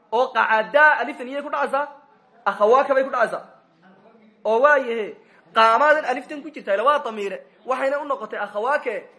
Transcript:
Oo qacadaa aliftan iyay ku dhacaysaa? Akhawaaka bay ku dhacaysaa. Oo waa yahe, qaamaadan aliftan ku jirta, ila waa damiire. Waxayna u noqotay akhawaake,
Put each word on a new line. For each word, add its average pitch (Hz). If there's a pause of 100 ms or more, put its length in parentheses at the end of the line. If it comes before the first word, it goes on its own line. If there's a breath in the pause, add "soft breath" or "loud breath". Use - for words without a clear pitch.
(120)
Oo 247
qacadaa 226
aliftan 247
iyay 277
ku 294
dhacaysaa? 277 (580)
Akhawaaka 247
bay 262
ku 269
dhacaysaa. 226 (1000)
Oo 220
waa 285
yahe, 226 (360 soft breath)
qaamaadan 269
aliftan 269
ku 320
jirta, 220
ila 202
waa 285
damiire. 208 (200)
Waxayna 269
u 302
noqotay 226
akhawaake, 208